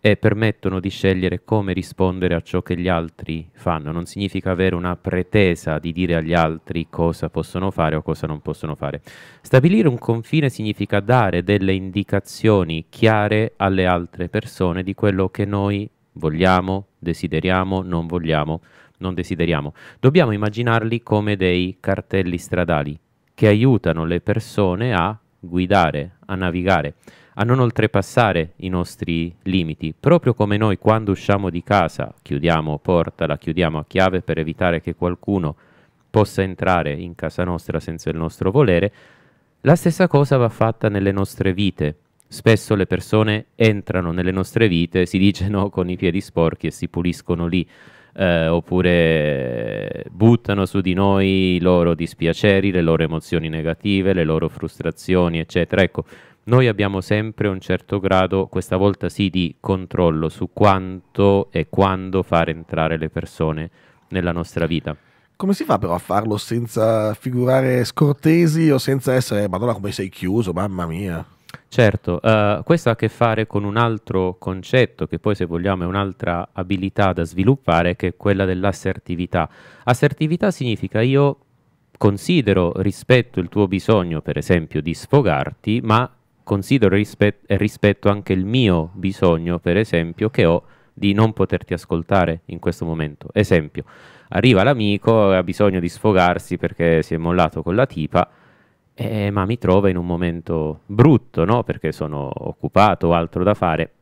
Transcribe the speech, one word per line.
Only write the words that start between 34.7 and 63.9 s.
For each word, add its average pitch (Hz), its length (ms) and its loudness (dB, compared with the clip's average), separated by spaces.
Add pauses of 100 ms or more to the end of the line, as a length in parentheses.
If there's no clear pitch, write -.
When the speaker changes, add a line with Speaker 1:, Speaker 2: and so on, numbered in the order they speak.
Speaker 1:
che - 160 -8
qualcuno 87 580 -4 (560)
possa 104 320 -2
entrare 90 520 0
in 87 200 -12
casa 82 300 -6
nostra 85 340 -6
senza 82 320 -8
il 78 60 -6
nostro 82 340 -4
volere. 101 420 2 (680)
La 151 160 6
stessa 170 320 2
cosa 143 280 2
va 123 120 2
fatta 113 400 0
nelle 98 240 0
nostre 95 400 -2
vite. 87 460 -2 (280)
Spesso - 480 2
le 98 120 0
persone 107 680 0
entrano 98 560 0
nelle 90 220 -2
nostre 95 340 0
vite, 87 400 2
si - 120 -4
dice, 98 300 2
no, 101 220 -2
con 90 180 -4
i 90 80 -6
piedi 87 240 -2
sporchi 82 460 -2
e 80 60 -2
si - 160 -8
puliscono 87 580 -4
lì, 87 180 0 (500)
eh, 85 340 2
oppure 76 1600 0
buttano 101 560 2
su 101 140 -2
di 90 120 0
noi 95 600 2
i 87 60 0
loro 87 340 4
dispiaceri, 90 760 0
le 90 100 2
loro 82 220 2
emozioni 80 440 -4
negative, 90 640 -2
le 90 120 2
loro 78 240 0
frustrazioni, 82 880 -2
eccetera. 87 440 0
Ecco, 85 220 -2 (440)
noi 127 180 4
abbiamo 101 360 0
sempre 107 460 -2
un 92 120 -4
certo 92 400 -4
grado, 95 460 2
questa - 300 -6
volta 95 340 0
sì, 101 180 0
di 85 320 -2
controllo 85 720 0
su - 220 -8
quanto 98 960 0
e - 180 -4
quando 95 540 0
far 82 260 0
entrare 80 480 -4
le 78 140 -6
persone 80 600 -6 (380)